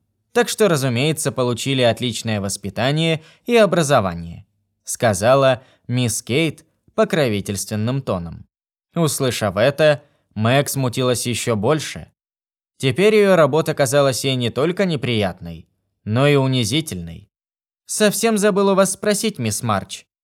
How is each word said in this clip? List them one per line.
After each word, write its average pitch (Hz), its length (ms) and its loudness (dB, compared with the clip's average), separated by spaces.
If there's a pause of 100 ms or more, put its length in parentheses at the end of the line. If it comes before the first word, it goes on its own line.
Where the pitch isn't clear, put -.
(300)
так 240 180 0
что, 214 200 2
разумеется, 139 640 0
получили 127 500 -2
отличное 113 580 0
воспитание 139 840 -2 (220)
и 240 120 0
образование, 107 920 0 (380)
сказала 123 800 2 (260)
мисс 120 340 -2
Кейт 151 420 -2 (300)
покровительственным 113 1040 -2
тоном. 87 460 -8 (480)
Услышав 127 600 -2
это, 143 460 2 (320)
Мэг 123 360 2
смутилась 127 560 -2
еще 120 300 -2
больше. 110 560 -4 (680)
Теперь 190 320 2
ее 196 220 4
работа 156 380 2
казалась 135 500 2
ей 135 100 0
не 120 160 -2
только 175 360 -2
неприятной, 104 840 -4 (340)
но 120 240 0
и 147 80 4
унизительной. 127 960 -2 (560)
«Совсем 214 500 0
забыл 196 340 2
у 196 40 2
вас 190 200 2
спросить, 208 440 -2
мисс 110 240 -4
Марч», 104 420 -4 (200)